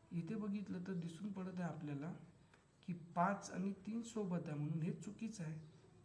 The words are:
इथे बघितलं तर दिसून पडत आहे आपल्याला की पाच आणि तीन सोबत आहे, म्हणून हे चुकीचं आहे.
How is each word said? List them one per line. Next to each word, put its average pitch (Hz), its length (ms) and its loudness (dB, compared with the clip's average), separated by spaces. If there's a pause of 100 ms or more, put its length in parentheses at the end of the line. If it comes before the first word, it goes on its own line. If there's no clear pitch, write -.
(120)
इथे 175 240 0
बघितलं 202 520 0
तर 190 60 0
दिसून 175 380 -2
पडत 185 220 -2
आहे 180 100 2
आपल्याला 147 500 -2 (760)
की 185 60 -2 (220)
पाच 196 360 6
आणि 190 200 2 (160)
तीन 226 140 0
सोबत 180 460 2
आहे, 147 100 0
म्हणून 151 240 2
हे 175 100 4
चुकीचं 214 520 -4
आहे. 156 160 -2 (460)